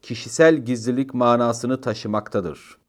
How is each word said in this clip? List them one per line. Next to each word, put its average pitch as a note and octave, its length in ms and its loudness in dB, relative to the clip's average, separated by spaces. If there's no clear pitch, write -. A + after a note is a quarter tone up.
kişisel D#3+ 540 4
gizlilik B2 580 -4
manasını A#2+ 680 0
taşımaktadır. G#2 1080 -6